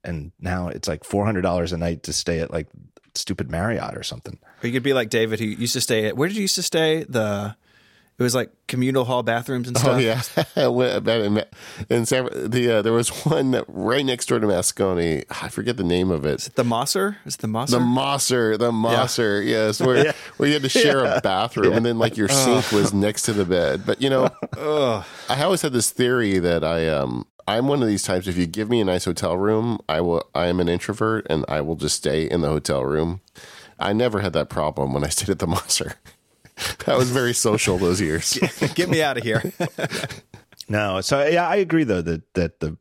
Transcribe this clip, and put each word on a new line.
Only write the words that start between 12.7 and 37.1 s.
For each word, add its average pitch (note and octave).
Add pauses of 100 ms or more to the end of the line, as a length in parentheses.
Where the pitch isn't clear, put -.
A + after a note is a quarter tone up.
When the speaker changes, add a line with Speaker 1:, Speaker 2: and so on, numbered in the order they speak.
Speaker 3:
uh, -
there A2+
was A#2 (180)
one D3
that A#2+
right A#2
next B2+
door B2
to G#2+
Moscone. F2+ (180)
I F2+
forget A2+
the F#2+
name F2+
of D2
it. C#2+
Speaker 2:
Is -
it -
the B2+
Mosser? D3 (100)
Is C#3
it -
the A#2
Mosser? A2+
Speaker 3:
The B2
Mosser. B2+
The A#2+
Speaker 2:
Yeah. A#2
Speaker 3:
Mosser, G#2
yes, A2
where, B2+
Speaker 1:
<laughs> -
Yeah. D3 (240)
Speaker 3:
where C#3+
you D3
had D3
to C3
share C#3
Speaker 1:
Yeah. C#3+
Speaker 3:
a B2
bathroom, G2
Speaker 1:
Yeah. G#2+
Speaker 3:
and A2+
then, A#2
like, A2
your G#2
Speaker 2:
Ugh. C3
Speaker 3:
sink -
was G2+
next G2+
to A#2
the G2+
bed. E2+
But, A2+
you C3+
know, C3 (160)
Speaker 2:
<laughs> -
Ugh. C#3 (240)
Speaker 3:
I C3+
always F3+
had D3
this A#2+
theory A#2+
that E2+
I, E2
um, C2 (220)
I'm A#2+
one C#3+
of A2+
these G2+
types, F#2
if F2
you F2
give G#2
me A#2
a G2
nice F2+
hotel F2+
room, A2
I D#2
will, E2+
I F2
am F2+
an E2+
introvert, G#2+
and D#2
I D2+
will D#2
just D2
stay D2+
in E2+
the D2
hotel C#2+
room. D#2 (580)
I G2+
never A2
had F#2+
that -
problem C#2+
when C#2+
I -
stayed -
at F2
the F2
Mosser. -
<laughs> - (840)
I C#3
was B2+
very B2